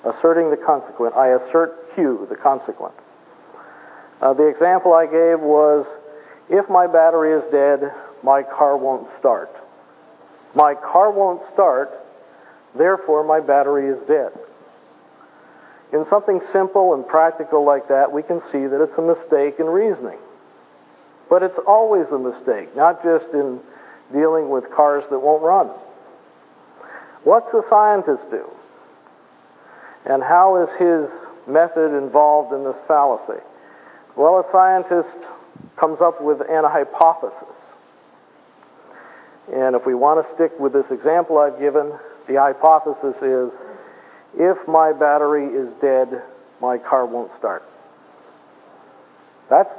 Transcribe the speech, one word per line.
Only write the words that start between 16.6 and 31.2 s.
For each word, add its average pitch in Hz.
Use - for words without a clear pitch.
and 127
practical 160
like 139
that, 139
we 151
can -
see 139
that 139
it's 151
a 165
mistake 156
in 160
reasoning. 165
But 180
it's 185
always 208
a 139
mistake, 120
not 165
just 165
in 135
dealing 156
with 127
cars 143
that 135
won't 151
run. 170
What's 233
a -
scientist 208
do? 110
And 135
how 180
is 165
his 165